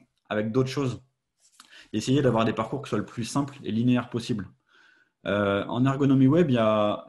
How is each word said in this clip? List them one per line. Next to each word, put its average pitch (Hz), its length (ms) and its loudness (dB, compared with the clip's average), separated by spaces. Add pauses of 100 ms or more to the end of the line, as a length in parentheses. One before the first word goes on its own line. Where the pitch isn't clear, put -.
(280)
avec 107 240 -4
d'autres 131 180 0
choses. 127 320 -4 (880)
Essayez 131 300 0
d'avoir 113 220 2
des 110 80 0
parcours 113 300 -6
qui - 80 -12
soient 110 80 -2
le 98 80 -6
plus 117 180 -10
simples 139 400 -6
et - 80 -6
linéaires 123 360 0
possible. 113 400 -6 (760)
Euh, 101 440 0
en 123 180 0
ergonomie 135 420 4
web, 156 220 4
il 123 40 2
y 120 40 4
a, 107 500 2